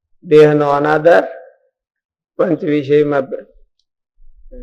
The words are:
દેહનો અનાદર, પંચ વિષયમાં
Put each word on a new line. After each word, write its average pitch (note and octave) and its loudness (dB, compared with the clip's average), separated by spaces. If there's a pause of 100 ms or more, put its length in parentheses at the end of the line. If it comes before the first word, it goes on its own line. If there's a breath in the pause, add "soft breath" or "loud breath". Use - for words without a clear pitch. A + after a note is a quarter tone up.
(240)
દેહનો D3+ 4
અનાદર, D#3 2 (1120)
પંચ E3+ -4
વિષયમાં D3 -2 (1400)